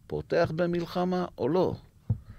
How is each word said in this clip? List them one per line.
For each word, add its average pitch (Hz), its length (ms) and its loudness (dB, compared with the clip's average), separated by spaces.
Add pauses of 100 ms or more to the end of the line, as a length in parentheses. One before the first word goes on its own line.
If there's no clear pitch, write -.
פותח 160 500 0
במלחמה 180 680 0 (120)
או 120 100 2
לא?" 151 260 2 (640)